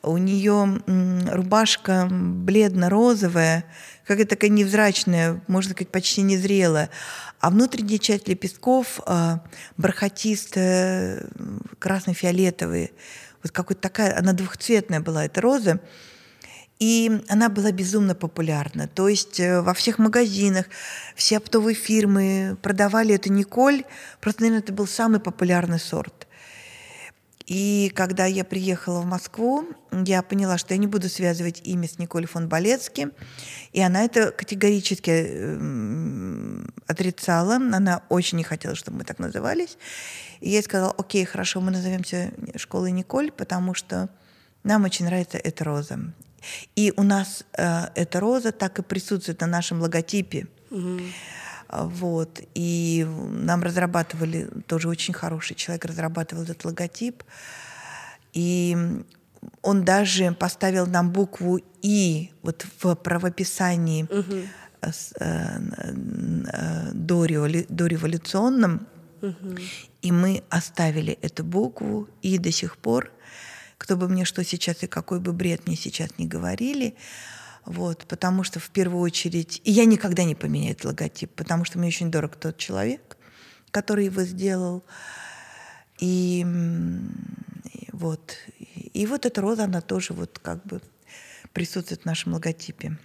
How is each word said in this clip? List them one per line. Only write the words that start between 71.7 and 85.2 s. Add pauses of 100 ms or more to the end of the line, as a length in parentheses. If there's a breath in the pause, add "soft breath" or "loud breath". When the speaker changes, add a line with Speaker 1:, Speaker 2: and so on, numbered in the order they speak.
Speaker 1:
«И»
до
сих
пор. (680 loud breath)
Кто
бы
мне
что
сейчас
и
какой
бы
бред
мне
сейчас
не
говорили, (720 loud breath)
вот,
потому
что
в
первую
очередь,
и
я
никогда
не
поменяю
этот
логотип,
потому
что
мне
очень
дорог
тот
человек, (540 loud breath)
который
его
сделал. (1160 loud breath)